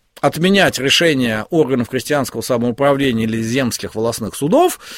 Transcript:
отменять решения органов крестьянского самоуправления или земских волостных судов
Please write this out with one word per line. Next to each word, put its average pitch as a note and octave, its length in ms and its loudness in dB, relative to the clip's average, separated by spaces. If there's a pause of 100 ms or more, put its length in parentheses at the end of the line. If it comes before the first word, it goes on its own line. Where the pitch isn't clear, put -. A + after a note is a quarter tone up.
(220)
отменять E3+ 560 2
решения B2+ 680 0
органов C3 400 0
крестьянского C3 540 -2
самоуправления B2 800 0
или A2+ 160 -2
земских A#2 540 -4
волостных A2 400 -4
судов C4+ 440 2 (200)